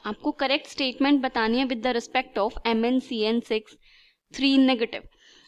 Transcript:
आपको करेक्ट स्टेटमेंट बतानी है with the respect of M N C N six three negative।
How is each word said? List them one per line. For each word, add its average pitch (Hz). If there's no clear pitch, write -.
आपको 220
करेक्ट 277
स्टेटमेंट 269
बतानी 233
है 269
with 233
the 247
respect 247
of 208
M 226
N 254
C -
N 220
six 220
three 269
negative। 254